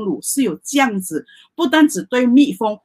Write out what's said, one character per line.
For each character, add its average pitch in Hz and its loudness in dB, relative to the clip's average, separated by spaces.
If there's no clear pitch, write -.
乳 185 -6
是 - -4
有 185 -2
这 - -4
样 226 0
子， 160 -8
不 330 -2
单 302 4
只 185 -6
对 254 0
蜜 254 4
蜂 214 -4